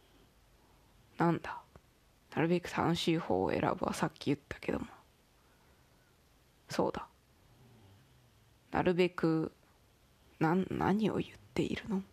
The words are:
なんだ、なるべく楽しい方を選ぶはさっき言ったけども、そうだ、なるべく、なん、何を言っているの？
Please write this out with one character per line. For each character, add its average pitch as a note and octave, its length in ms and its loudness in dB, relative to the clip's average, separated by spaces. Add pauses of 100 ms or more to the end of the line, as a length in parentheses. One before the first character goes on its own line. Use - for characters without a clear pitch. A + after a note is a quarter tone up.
(1160)
な E3+ 140 2
ん D#3+ 100 0
だ、 - 220 -10 (720)
な - 80 0
る E3 60 2
べ F3 120 2
く - 100 -10
楽 - 260 0
し - 160 0
い D#3+ 60 2
方 F#2 240 0
を F2+ 80 2
選 - 100 0 (180)
ぶ - 80 -2
は - 80 -2
さ - 140 -2
っ - 40 -6
き - 140 -10
言 C#3+ 80 2
っ - 40 -2 (100)
た - 120 -10
け - 120 -4
ど - 80 -4
も、 - 60 -10 (1800)
そ - 200 0
う - 40 -2
だ、 - 160 -10 (1600)
な D#3+ 120 0
る F3 100 4
べ F3+ 160 4
く、 D#3+ 440 0 (880)
な D#3+ 120 4
ん、 F#3 180 2
何 E3 400 0
を - 60 -2
言 - 140 -4
っ - 20 -20 (220)
て E3+ 80 0
い - 120 -2
る - 140 -8
の？ G3 140 -2 (100)